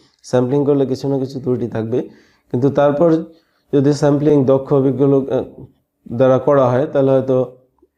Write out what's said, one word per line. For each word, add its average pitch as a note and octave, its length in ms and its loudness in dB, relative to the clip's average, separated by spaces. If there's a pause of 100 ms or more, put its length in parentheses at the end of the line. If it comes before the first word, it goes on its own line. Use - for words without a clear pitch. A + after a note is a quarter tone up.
(240)
স্যাম্পলিং B2+ 400 -2
করলে C#3 220 2
কিছু C3 220 -6
না C#3 100 -2
কিছু C3+ 220 -8
ত্রুটি A#2+ 280 -4
থাকবেই। A2+ 420 -6 (420)
কিন্তু C3 180 0
তারপর D3 540 2 (480)
যদি C#3+ 200 2
স্যাম্পলিং C#3+ 520 2
দক্ষ C3+ 280 0
অভিজ্ঞ C3+ 340 2
লোক, C#3 180 2
আহ, B2+ 200 -4 (640)
দ্বারা C3 320 2
করা C3+ 280 2
হয়, B2 200 0
তাহলে C#3 240 0
হয়তো B2+ 480 0 (400)